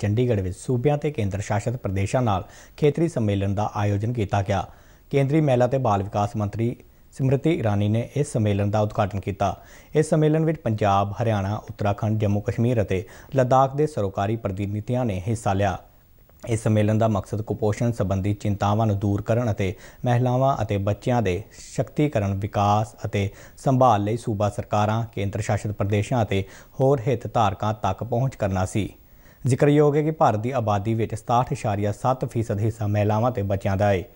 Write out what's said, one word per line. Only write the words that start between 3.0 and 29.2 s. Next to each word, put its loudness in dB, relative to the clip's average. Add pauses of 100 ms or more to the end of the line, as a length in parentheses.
ਸੰਮੇਲਨ 0
ਦਾ -2
ਆਯੋਜਨ 0
ਕੀਤਾ 0
ਗਿਆ। -2 (440)
ਕੇਂਦਰੀ 2
ਮਹਿਲਾ 4
ਤੇ 0
ਬਾਲ 2
ਵਿਕਾਸ -2
ਮੰਤਰੀ -2 (400)
ਸਮ੍ਰਿਤੀ 2
ਇਰਾਨੀ 0
ਨੇ 0
ਇਸ -2
ਸੰਮੇਲਨ 2
ਦਾ 2
ਉਦਘਾਟਨ -2
ਕੀਤਾ। -2 (400)
ਇਸ 4
ਸੰਮੇਲਨ 4
ਵਿੱਚ -2
ਪੰਜਾਬ, 0
ਹਰਿਆਣਾ, 0 (120)
ਉੱਤਰਾਖੰਡ, -2
ਜੰਮੂ 0
ਕਸ਼ਮੀਰ 0
ਅਤੇ -2 (300)
ਲੱਦਾਖ 4
ਦੇ 2
ਸਰੋਕਾਰੀ -2
ਪ੍ਰਤੀਨਿਧੀਆਂ -4
ਨੇ -4
ਹਿੱਸਾ -2
ਲਿਆ। 0 (680)
ਇਸ -2
ਸੰਮੇਲਨ 4
ਦਾ 4
ਮਕਸਦ -2
ਕੁਪੋਸ਼ਣ -2
ਸੰਬੰਧੀ 0
ਚਿੰਤਾਵਾਂ 0
ਨੂੰ 0
ਦੂਰ 0
ਕਰਨ 0
ਅਤੇ -2 (320)
ਮਹਿਲਾਵਾਂ 2
ਅਤੇ -2
ਬੱਚਿਆਂ 0
ਦੇ -2 (320)
ਸ਼ਕਤੀਕਰਨ, 0
ਵਿਕਾਸ 0 (100)
ਅਤੇ -2 (280)
ਸੰਭਾਲ 4
ਲਈ -2
ਸੂਬਾ -2
ਸਰਕਾਰਾਂ, -2 (100)
ਕੇਂਦਰ -4
ਸ਼ਾਸਿਤ -2
ਪ੍ਰਦੇਸ਼ਾਂ 0
ਅਤੇ 0 (360)
ਹੋਰ 4
ਹਿੱਤ -2
ਧਾਰਕਾਂ 0 (100)
ਤੱਕ -2
ਪਹੁੰਚ -2
ਕਰਨਾ -2
ਸੀ। -2 (560)